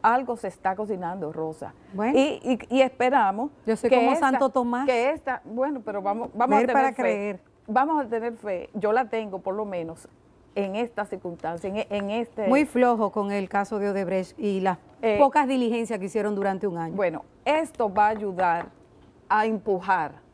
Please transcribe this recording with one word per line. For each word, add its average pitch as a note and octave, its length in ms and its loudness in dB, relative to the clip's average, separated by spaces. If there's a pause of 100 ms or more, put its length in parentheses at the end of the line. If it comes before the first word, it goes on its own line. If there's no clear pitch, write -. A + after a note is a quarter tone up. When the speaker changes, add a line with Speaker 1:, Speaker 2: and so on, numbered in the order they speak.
Speaker 1:
algo A#3+ 340 2
se G3+ 120 -6
está F#3 260 -4
cocinando, F#3 580 -6
Rosa. D#3+ 400 -8 (200)
Speaker 2:
Bueno. G#3+ 220 0
Speaker 1:
Y, C#4 280 4
y, A#3+ 160 0 (180)
y C4+ 40 6
esperamos B3 680 2 (160)
Speaker 2:
Yo A3 100 0
soy A#3 140 -2
Speaker 1:
que B3+ 60 8
Speaker 2:
como B3+ 160 4
Speaker 1:
esta, D4 180 2
Speaker 2:
Santo C4 200 2
Tomás. B3 360 0
Speaker 1:
que B3+ 240 2
esta, C#4+ 360 -6
bueno, C4 380 -4
pero G3+ 200 -6
vamos, G#3 320 -4
vamos A#3 200 4
a G#3 40 8
Speaker 2:
Ver B3 80 4
Speaker 1:
tener C4 140 4
Speaker 2:
para C4+ 120 2
Speaker 1:
fe. C4 80 -6
Speaker 2:
creer. G#3 380 -2 (280)
Speaker 1:
Vamos C#4 380 2
a - 20 -14
tener A3+ 280 -4
fe. G3 400 -8
Yo G#3 160 0
la A#3+ 180 2
tengo, G#3 300 -4
por F#3+ 160 -4
lo G#3+ 100 -4
menos, E3 420 -8 (460)
en G3 220 -2
esta A#3 300 -4
circunstancia, E3+ 640 -8
en, G3+ 80 -6 (120)
en G3+ 220 -4
este A3+ 360 -4
Speaker 2:
Muy C#4 180 4
flojo A#3+ 460 2
con G3+ 200 -2
el G3+ 180 -4
caso G3+ 300 -2
de G3+ 100 0
Odebrecht F#3+ 500 -2
y G3+ 200 -2
las F#3 180 0 (240)
Speaker 1:
Eh, A3 180 2
Speaker 2:
pocas C#4+ 280 6
diligencias A#3 520 0
que F#3+ 60 -6
hicieron G#3 280 -2
durante G3 340 -2
un E3+ 100 -4
año. E3 180 -6
Speaker 1:
Bueno, F3+ 280 0 (220)
esto C#4+ 460 0
va G#3 160 4
a - 20 4
ayudar F#3 560 0 (640)
a A3 160 4
empujar. F#3 880 -2